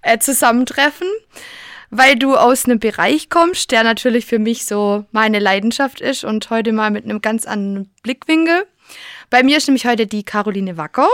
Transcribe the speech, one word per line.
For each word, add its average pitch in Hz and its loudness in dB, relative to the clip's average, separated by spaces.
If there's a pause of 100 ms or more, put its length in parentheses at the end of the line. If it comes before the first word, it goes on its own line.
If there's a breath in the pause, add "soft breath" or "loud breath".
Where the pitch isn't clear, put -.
äh, 226 0
Zusammentreffen, 269 0 (800 loud breath)
weil 262 4
du 269 2
aus 247 4
einem 247 2
Bereich 214 -2
kommst, 339 0
der 226 2
natürlich 226 0
für 233 0
mich 226 -2
so 208 -2
meine 220 2
Leidenschaft 202 0
ist - -4
und 214 -6
heute 226 0
mal 214 0
mit 208 -4
einem 214 -6
ganz 220 -4
anderen 196 -6 (120)
Blickwinkel. 330 0 (640 loud breath)
Bei 247 6
mir 285 4
ist 302 0
nämlich 269 2
heute 226 2
die 208 -6
Caroline 196 -4
Wacker. 254 0